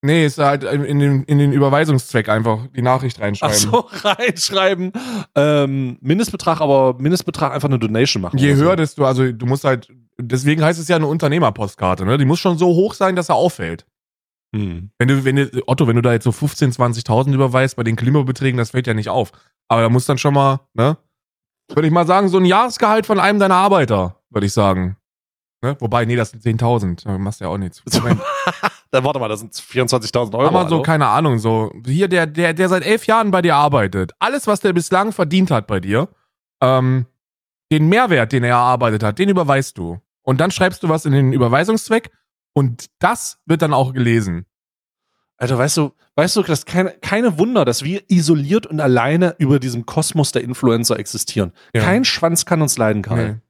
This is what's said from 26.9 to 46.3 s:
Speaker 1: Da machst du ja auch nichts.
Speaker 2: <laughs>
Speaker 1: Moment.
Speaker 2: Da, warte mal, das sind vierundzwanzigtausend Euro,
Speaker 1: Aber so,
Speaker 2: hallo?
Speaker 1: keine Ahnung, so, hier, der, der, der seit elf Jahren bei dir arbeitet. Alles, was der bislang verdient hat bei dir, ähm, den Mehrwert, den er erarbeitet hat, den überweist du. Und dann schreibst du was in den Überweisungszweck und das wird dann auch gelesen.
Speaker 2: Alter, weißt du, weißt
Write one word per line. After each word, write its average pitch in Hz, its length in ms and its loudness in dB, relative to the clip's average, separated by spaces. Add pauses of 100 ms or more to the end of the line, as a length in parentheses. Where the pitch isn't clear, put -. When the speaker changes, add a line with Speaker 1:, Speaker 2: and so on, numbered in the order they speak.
Speaker 1:
Da 98 100 -4
machst 98 240 -8
du 98 60 -10
ja 82 40 -6
auch 90 60 -4
nichts. 95 340 -10
Speaker 2:
<laughs> - 40 -6
Speaker 1:
Moment. - 260 0 (680)
Speaker 2:
Da, 131 120 2
warte 139 160 -2
mal, 117 100 -4
das 107 120 -6
sind 110 160 -18
vierundzwanzigtausend 120 800 -2
Euro, 131 100 2
Speaker 1:
Aber 170 220 0
so, 165 80 0
Speaker 2:
hallo? 156 60 0
Speaker 1:
keine 151 260 0
Ahnung, 127 300 2
so, 110 340 -2 (140)
hier, 156 200 0
der, 175 220 0
der, 165 240 -2
der 180 160 0
seit 180 160 0
elf 214 220 0
Jahren 220 260 2
bei 185 100 2
dir 170 140 2
arbeitet. 104 640 0
Alles, 254 260 -2
was 208 140 0
der 202 140 2
bislang 185 360 0
verdient 185 400 0
hat 113 160 0
bei 101 140 -2
dir, 107 300 -2 (520)
ähm, 127 440 2 (640)
den 156 160 4
Mehrwert, 180 420 2
den 123 140 0
er 123 60 0
erarbeitet 120 520 2
hat, 107 160 -2
den 202 120 0
überweist 143 480 0
du. 85 200 -8 (240)
Und 131 180 0
dann 170 120 0
schreibst 180 320 -2
du 175 60 -2
was 156 160 -2
in 143 60 0
den 135 200 2
Überweisungszweck 175 800 0 (420)
und 131 340 -2 (140)
das - 460 -2
wird 160 160 0
dann 156 120 0
auch 131 200 0
gelesen. 113 500 0 (920)
Speaker 2:
Alter, 123 200 -2
weißt 143 200 0
du, 147 120 0 (240)
weißt - 220 0